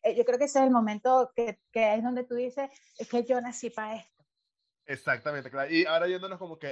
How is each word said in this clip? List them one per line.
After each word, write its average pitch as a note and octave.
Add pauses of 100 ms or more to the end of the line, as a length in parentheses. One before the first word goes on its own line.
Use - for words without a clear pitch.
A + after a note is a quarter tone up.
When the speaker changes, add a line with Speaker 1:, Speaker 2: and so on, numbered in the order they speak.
Speaker 1:
Eh, A3+
yo A#3
creo B3
que C#4
ese C#4
es C4+
el C4
momento B3
que, A#3 (120)
que A3
es A3
donde B3
tú B3
dices, B3+ (280)
"Es A#3
que A#3+
yo B3
nací A#3+
pa' G#3+
esto". - (640)
Speaker 2:
Exactamente, C3+
claro. C#3
Y E3
ahora E3
yéndonos F#3
como E3+
que D3+